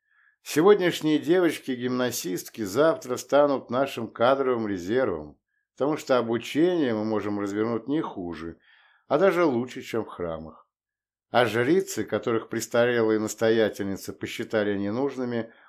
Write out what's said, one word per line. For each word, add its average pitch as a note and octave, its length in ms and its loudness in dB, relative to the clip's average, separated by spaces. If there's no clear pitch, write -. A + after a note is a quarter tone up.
Сегодняшние E3 760 4
девочки-гимнасистки B2+ 1400 -2
завтра B2 540 0
станут C#3 520 2
нашим B2 400 -2
кадровым B2+ 580 2
резервом, F#2 720 -2
потому C#3+ 240 -2
что B2+ 200 2
обучение B2+ 760 0
мы G#2+ 100 -2
можем G#2 360 -2
развернуть A2 480 -4
не D3+ 140 -2
хуже, E2 560 -10
а C#3 100 2
даже F3 260 4
лучше, B2 380 0
чем A2 240 -4
в - 20 -12
храмах. D#2+ 600 -10
А A#2+ 160 4
жрицы, A#2+ 580 0
которых A2 460 -2
престарелые A#2 720 2
настоятельницы G#2+ 920 0
посчитали G#2 640 -2
ненужными, A#2+ 720 -4